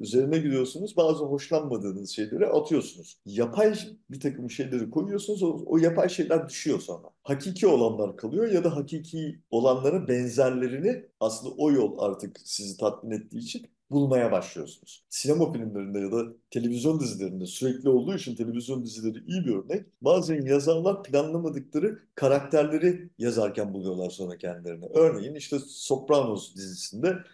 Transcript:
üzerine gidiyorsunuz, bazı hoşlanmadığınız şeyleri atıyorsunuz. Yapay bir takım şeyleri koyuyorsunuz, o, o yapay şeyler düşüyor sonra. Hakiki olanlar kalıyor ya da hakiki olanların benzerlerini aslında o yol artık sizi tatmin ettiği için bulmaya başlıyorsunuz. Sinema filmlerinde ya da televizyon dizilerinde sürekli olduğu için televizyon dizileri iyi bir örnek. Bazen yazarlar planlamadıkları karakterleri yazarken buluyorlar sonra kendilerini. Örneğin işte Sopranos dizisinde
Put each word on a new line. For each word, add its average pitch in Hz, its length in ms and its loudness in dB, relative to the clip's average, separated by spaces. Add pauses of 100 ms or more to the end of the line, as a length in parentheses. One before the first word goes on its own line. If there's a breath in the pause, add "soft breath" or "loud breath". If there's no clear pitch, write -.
üzerine 131 380 2
gidiyorsunuz, 143 580 -2
bazı 160 280 4
hoşlanmadığınız 127 880 -4
şeyleri 110 360 0
atıyorsunuz. - 800 0
Yapay 208 480 2 (360)
bir 131 100 -12
takım 123 300 -4
şeyleri 127 400 -4
koyuyorsunuz, 202 520 -2
o, 160 240 0
o 165 120 4
yapay 165 300 4
şeyler 160 400 0
düşüyor 120 320 -2
sonra. 85 260 -10 (160)
Hakiki 180 440 -2
olanlar 113 500 4
kalıyor 160 360 -2
ya 170 120 4
da 147 120 2
hakiki 156 640 -8 (100)
olanların 131 580 2
benzerlerini 127 960 0 (160)
aslında 113 380 -4
o 151 140 4
yol 120 260 2
artık 98 460 -4
sizi 98 320 -8
tatmin 110 340 -2
ettiği 110 280 -8
için 117 280 -10 (240)
bulmaya 127 420 4
başlıyorsunuz. - 760 -6
Sinema 156 440 0
filmlerinde 101 460 -4
ya 98 140 -2
da 117 120 0 (260)
televizyon 120 500 0
dizilerinde 95 460 -6
sürekli 127 420 -2
olduğu 131 260 4
için 131 220 -6
televizyon 117 480 -4
dizileri 110 420 -6
iyi 180 200 -2
bir 113 80 2
örnek. 165 320 -4 (140)
Bazen 156 460 2
yazarlar 160 560 2
planlamadıkları 156 960 -2 (160)
karakterleri 151 1040 2
yazarken 107 560 0
buluyorlar 92 360 -4
sonra 90 280 -8
kendilerini. 87 460 -10 (100)
Örneğin 151 400 4
işte 143 320 -6
Sopranos 131 880 0
dizisinde 98 580 -4 (200 loud breath)